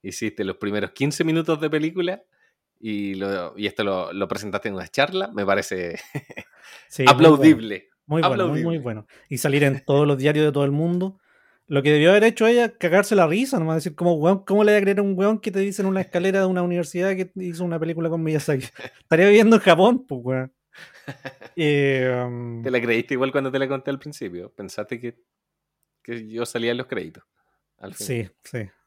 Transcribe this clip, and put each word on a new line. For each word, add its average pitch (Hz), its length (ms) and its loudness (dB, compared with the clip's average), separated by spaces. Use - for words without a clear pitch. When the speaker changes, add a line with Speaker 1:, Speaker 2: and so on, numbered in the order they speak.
Speaker 1:
hiciste 101 400 -8
los 95 140 -6
primeros 101 340 -6
quince 143 320 -4
minutos 160 360 -2
de 156 100 -4
película 175 520 -4
y, 101 360 -6
lo, 95 420 -8
y 104 80 -6
esto 104 180 -4
lo, 92 300 -4
lo 98 140 -6
presentaste 101 420 -8
en 98 60 -8
una 90 140 -10
charla, 185 440 -4
me 101 100 -4
parece 98 540 -4
<laughs> - 760 -16
Speaker 2:
Sí, - 160 -10
muy 127 80 8
Speaker 1:
aplaudible. 135 760 6
Speaker 2:
bueno. 165 220 -2
Muy - 100 0
bueno, 185 100 0
muy, 151 160 -4
muy 165 140 -2
Speaker 1:
Aplaudible. - 60 -6
Speaker 2:
bueno. 107 240 -8
Y 135 120 -8
salir 143 240 2
en 139 200 0
todos 147 240 2
los 139 120 0
diarios 147 260 2
de 147 60 2
todo 139 140 0
el 139 60 0
mundo. 175 480 -4
Lo 139 140 0
que 147 100 2
debió 151 200 6
haber 208 140 6
hecho 226 200 2
ella, 233 320 2
cagarse 190 380 2
la 175 100 6
risa, 233 320 -2
nomás 160 200 -2
decir 151 180 -6
como, 175 180 0
"Weón, 180 320 0
¿cómo 208 180 2
le 208 100 4
voy 208 40 4
a 202 60 4
creer 196 160 0
a - 20 0
un 196 160 -2
weón 208 220 0
que 220 100 -6
te 190 120 -6
dice 196 200 -4
en 190 60 0
una 190 140 0
escalera 190 400 0
de 190 40 2
una 185 160 0
universidad 175 540 -2
que 185 220 -6
hizo 175 260 -8
una 165 160 -4
película 165 280 -4
con 165 140 -4
Miyazaki?". 151 460 -2
Speaker 1:
<laughs> - 340 -18
Speaker 2:
Estaría 165 240 4
viviendo 214 300 8
en - 80 4
Japón, 185 440 6
pues, 127 160 -8
weón. 131 300 -6
Speaker 1:
<laughs> - 840 -18
Speaker 2:
Eh, 135 680 2
um, 120 340 -10
Speaker 1:
Te 127 80 -6
la 123 120 0
creíste 117 320 -4
igual 131 180 -2
cuando 135 200 -2
te 135 60 -4
la 135 100 -2
conté 135 220 -6
al 139 80 -6
principio. 101 560 -14
Pensaste 104 460 -12
que, 120 180 -12
que 113 260 -12
yo 117 160 -8
salía 117 260 -4
en 120 60 -4
los 123 100 -10
créditos. 82 360 -10
Al 95 180 -18
fin. - 100 -12
Speaker 2:
Sí, 117 240 -6
sí. 107 260 -12